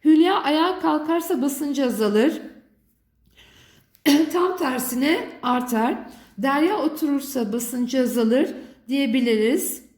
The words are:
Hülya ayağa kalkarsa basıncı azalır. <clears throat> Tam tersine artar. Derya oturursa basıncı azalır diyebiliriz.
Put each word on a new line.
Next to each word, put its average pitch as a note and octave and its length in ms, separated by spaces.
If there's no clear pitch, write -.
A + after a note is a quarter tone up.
Hülya D#4+ 380
ayağa E4 380
kalkarsa D#4+ 600
basıncı C#4+ 420
azalır. A3 580
<clears throat> D4+ 260
Tam F4+ 240
tersine C4 720
artar. B3 560
Derya D4 400
oturursa C#4 760
basıncı B3 500
azalır A#3 460
diyebiliriz. B3 920